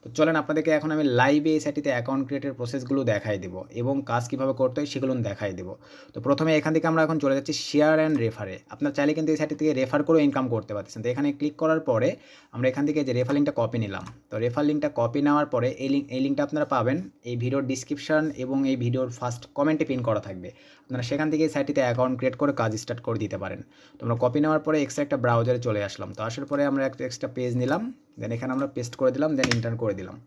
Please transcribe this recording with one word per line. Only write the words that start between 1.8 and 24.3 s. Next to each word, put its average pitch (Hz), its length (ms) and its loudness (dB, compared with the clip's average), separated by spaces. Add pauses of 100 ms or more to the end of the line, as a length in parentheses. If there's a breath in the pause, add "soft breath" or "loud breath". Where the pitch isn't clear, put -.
অ্যাকাউন্ট 131 360 -2
ক্রিয়েটের 139 260 -6
প্রসেসগুলো 127 520 -2
দেখাই 104 340 0
দেবো 92 320 -10
এবং 131 360 -2
কাজ 120 220 0
কীভাবে 135 240 -2
করতে 127 280 0
হয় 147 60 -2
সেগুলো 131 280 -2
দেখাই 104 380 -4
দেবো। 90 260 -10 (340 loud breath)
তো 117 80 -10
প্রথমে 156 360 2
এখান 156 180 2
থেকে 160 120 2
আমরা 160 160 4
এখন 156 160 2
চলে 139 160 2
যাচ্ছি 135 180 -2
শেয়ার 151 460 4
অ্যান্ড 156 200 2
রেফারে। 107 400 -4 (120)
আপনারা 143 240 -4
চাইলে 151 200 2
কিন্তু 156 180 0
এই 151 60 2
সাইট 151 160 -2
থেকে 151 180 0
রেফার 131 320 0
করেও 165 160 6
ইনকাম 135 280 2
করতে 110 260 -4
পারতেছেন। 104 280 -8
তো 117 60 -2
এখানে 139 240 0
ক্লিক 147 240 -4
করার 160 240 2
পরে 135 360 2 (360 loud breath)
আমরা 120 160 0
এখান 139 180 0
থেকে 147 180 0
যে 127 80 -2
রেফার 123 220 0
লিঙ্কটা 143 220 2
কপি 117 220 0
নিলাম। 98 260 -4 (260)
তো 117 80 -6
রেফার 120 260 0
লিঙ্কটা 147 300 0
কপি 120 280 0
নেওয়ার 147 240 4
পরে 123 220 0
এই 135 200 -4
লিঙ্ক, 139 220 0
এই 131 100 -4
লিঙ্কটা 139 220 0
আপনারা 147 220 0
পাবেন 135 460 0 (140)
এই 120 120 -4
ভিডিওর 131 300 0
ডেসক্রিপশন 151 680 0
এবং 135 320 0
এই 131 80 2
ভিডিওর 120 340 0
ফার্স্ট 120 440 -6
কমেন্টে 151 300 2
পিন 127 180 -2
করা 110 180 0
থাকবে। 92 280 -12
আপনারা - 540 -10
সেখান 143 280 0
থেকে 156 120 2
এই 160 60 4
সাইটটিতে 147 320 0
অ্যাকাউন্ট 123 360 2
ক্রিয়েট 127 200 0
করে 143 160 2
কাজ 110 240 0
স্টার্ট 117 260 -8
করে 113 160 -2
দিতে 101 200 -4
পারেন। 95 240 -8 (360 loud breath)
তো 117 80 -8
আমরা 117 140 2
কপি 127 200 2